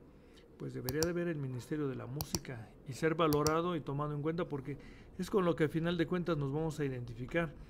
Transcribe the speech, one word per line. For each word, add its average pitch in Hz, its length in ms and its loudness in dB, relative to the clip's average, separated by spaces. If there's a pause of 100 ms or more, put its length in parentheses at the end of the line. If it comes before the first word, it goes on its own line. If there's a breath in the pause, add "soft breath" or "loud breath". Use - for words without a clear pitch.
(580 loud breath)
pues 135 160 -8
debería 131 280 -2
de 170 80 4
haber 170 180 0
el 160 100 -2
Ministerio 139 480 -2
de 131 80 -2
la 117 120 -8
Música 123 640 -6 (200)
y 127 60 -6
ser 160 200 4
valorado 160 640 4
y 147 40 -2
tomado 147 320 -2
en 147 100 -2
cuenta, 165 260 0
porque 139 280 -4 (420 loud breath)
es 180 120 -6
con 190 140 6
lo 165 100 6
que 160 100 4
a 143 40 6
final 165 280 0
de 165 120 2
cuentas 175 280 0
nos 139 160 0
vamos 156 280 -2
a 147 40 0
identificar. 127 720 -2 (160 loud breath)